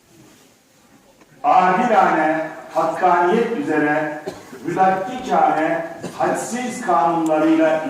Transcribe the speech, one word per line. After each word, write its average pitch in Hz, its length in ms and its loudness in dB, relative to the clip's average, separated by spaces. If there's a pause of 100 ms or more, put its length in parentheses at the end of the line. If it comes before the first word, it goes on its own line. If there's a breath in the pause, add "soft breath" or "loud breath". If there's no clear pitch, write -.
(1400)
adilane, 185 1040 2 (260)
hakkaniyet 175 840 2
üzere, 151 640 -2 (440)
müdakkikane, 175 1200 0 (320)
hadsiz 220 640 -4
kanunlarıyla 160 1080 2